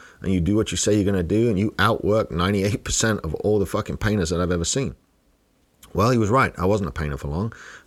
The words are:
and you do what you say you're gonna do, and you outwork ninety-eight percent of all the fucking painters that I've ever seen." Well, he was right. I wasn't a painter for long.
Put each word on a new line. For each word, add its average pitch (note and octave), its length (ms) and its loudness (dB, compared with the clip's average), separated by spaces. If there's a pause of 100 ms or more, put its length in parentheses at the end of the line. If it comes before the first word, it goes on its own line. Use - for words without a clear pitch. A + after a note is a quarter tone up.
(220)
and F#2 100 -2
you F#2 80 2
do F2+ 160 2
what G#2+ 140 0
you E2+ 80 -6
say G#2 160 2
you're G#2 100 4
gonna F#2+ 200 0
do, G#2+ 260 2
and G2 80 0
you G#2 220 0
outwork G#2+ 500 0
ninety-eight G2 540 0
percent - 400 0
of D#2+ 120 -4
all G#2 220 2
the G2 80 2
fucking G2+ 320 -4
painters G#2 320 0
that E2+ 100 0
I've F2 120 0
ever E2+ 140 0
seen." A2+ 280 -2 (1000)
Well, G2+ 160 4
he B2+ 80 2
was G#2+ 140 2
right. B2+ 260 4
I F2 80 0
wasn't G2 240 2
a - 20 -8
painter D2 260 -4
for C#2+ 100 -8
long. F#2 260 -4 (340)